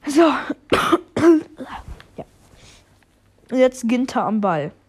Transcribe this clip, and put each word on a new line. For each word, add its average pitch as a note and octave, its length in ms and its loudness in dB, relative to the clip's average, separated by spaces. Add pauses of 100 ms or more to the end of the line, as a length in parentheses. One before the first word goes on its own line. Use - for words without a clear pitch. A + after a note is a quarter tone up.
So. D4+ 160 2
<coughs> D#4 100 4 (1800)
Ja. - 80 -14 (1300)
Jetzt B3+ 380 0
Ginter B3 360 -2
am G#3+ 160 -2
Ball. E3 300 -2 (180)